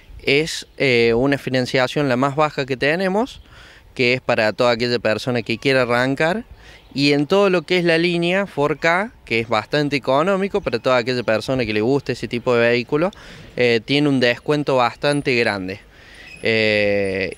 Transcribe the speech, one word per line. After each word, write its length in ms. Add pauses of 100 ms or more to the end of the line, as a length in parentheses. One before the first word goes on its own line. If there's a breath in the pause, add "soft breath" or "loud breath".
(240 loud breath)
es, 420 (120)
eh, 360
una 240
financiación 720
la 80
más 180
baja 320
que 100
tenemos, 640 (540 loud breath)
que 200
es 60
para 320
toda 200
aquella 260
persona 440
que 160
quiera 240
arrancar. 600 (480 loud breath)
Y 200
en 160
todo 220
lo 120
que 160
es 60
la 140
línea 480
four 320
K, 340 (120)
que 140
es 100
bastante 460
económico 680
para 200
toda 160
aquella 260
persona 420
que 80
le 100
guste 300
ese 140
tipo 280
de 140
vehículo, 440 (440 loud breath)
eh, 280
tiene 240
un 100
descuento 580
bastante 600
grande. 420 (680 loud breath)
Eh, 920